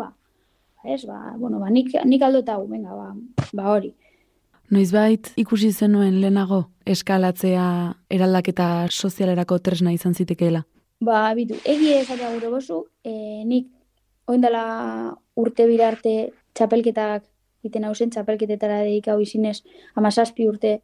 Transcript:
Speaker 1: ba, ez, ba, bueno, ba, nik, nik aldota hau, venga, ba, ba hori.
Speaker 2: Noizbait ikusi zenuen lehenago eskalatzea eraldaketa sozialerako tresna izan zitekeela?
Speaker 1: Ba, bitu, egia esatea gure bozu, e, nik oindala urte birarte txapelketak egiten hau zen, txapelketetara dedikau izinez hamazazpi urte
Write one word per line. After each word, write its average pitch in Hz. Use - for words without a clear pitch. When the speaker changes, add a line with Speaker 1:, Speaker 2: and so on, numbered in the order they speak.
Speaker 1:
ba, 202
ez, 262
ba, 208
bueno, 220
ba, 196
nik, 254
nik 262
aldota 254
hau, 202
venga, 208
ba, 196
ba 202
hori. 208
Speaker 2:
Noizbait 214
ikusi 214
zenuen 202
lehenago 196
eskalatzea 185
eraldaketa 180
sozialerako 180
tresna 175
izan 175
zitekeela? 170
Speaker 1:
Ba, 220
bitu, 240
egia 294
esatea 247
gure 233
bozu, 269
e, 226
nik 254
oindala 240
urte 233
birarte 226
txapelketak 220
egiten 214
hau 214
zen, 233
txapelketetara 208
dedikau 208
izinez 214
hamazazpi 220
urte 214